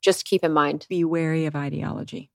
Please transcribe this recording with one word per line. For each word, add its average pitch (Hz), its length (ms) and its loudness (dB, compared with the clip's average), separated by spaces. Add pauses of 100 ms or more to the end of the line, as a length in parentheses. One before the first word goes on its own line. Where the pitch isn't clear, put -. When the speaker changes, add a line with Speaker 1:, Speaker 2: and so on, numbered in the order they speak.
Speaker 1:
just 190 220 2
keep 190 180 2
in 160 120 2
mind? 147 360 2
Speaker 2:
Be 175 140 2
wary 160 420 0
of 151 100 -4
ideology. - 800 -6